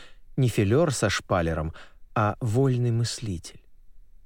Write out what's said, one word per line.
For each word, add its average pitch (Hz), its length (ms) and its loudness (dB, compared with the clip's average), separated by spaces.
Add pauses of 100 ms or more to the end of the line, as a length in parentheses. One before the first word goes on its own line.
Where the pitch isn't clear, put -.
(360)
не 131 120 4
филёр 117 440 4
со 113 180 0
шпалером, 80 640 -2 (420)
а 107 240 0
вольный 123 520 2
мыслитель. 113 680 -4 (640)